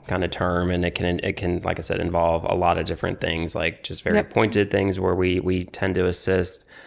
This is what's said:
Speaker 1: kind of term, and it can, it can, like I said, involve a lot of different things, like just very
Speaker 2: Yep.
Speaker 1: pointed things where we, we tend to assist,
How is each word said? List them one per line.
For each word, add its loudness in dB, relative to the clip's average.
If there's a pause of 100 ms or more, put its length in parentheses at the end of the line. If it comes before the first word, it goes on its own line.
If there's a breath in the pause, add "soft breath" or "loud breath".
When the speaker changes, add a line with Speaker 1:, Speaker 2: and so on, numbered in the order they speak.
Speaker 1:
kind 0
of -2
term, 0
and 0
it 0
can, 0
it -2
can, 0
like -2
I -8
said, -2
involve 0
a 0
lot 2
of -2
different -4
things, -2
like -2
just -8
very 2
Speaker 2:
Yep. 0
Speaker 1:
pointed 2
things 2
where 2
we, 2
we 0
tend -2
to 2
assist, 0 (220 loud breath)